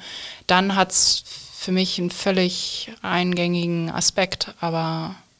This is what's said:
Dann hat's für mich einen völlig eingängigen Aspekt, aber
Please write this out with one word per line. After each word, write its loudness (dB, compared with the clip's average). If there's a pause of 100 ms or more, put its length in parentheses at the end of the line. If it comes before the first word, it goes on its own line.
(460)
Dann 4
hat's 2 (340)
für -4
mich 2
einen -2
völlig 0 (100)
eingängigen 0
Aspekt, -2
aber -4 (240)